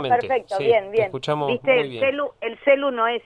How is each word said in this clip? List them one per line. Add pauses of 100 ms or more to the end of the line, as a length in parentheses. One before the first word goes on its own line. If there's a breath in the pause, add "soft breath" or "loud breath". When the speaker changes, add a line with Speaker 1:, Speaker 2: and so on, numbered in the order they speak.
Speaker 1:
perfectamente.
Speaker 2:
perfecto,
Speaker 1:
Sí,
Speaker 2:
bien,
Speaker 1:
te
Speaker 2:
bien.
Speaker 1:
escuchamos
Speaker 2:
Viste,
Speaker 1:
muy
Speaker 2:
el
Speaker 1:
bien.
Speaker 2:
celu, (100)
el
celu
no
es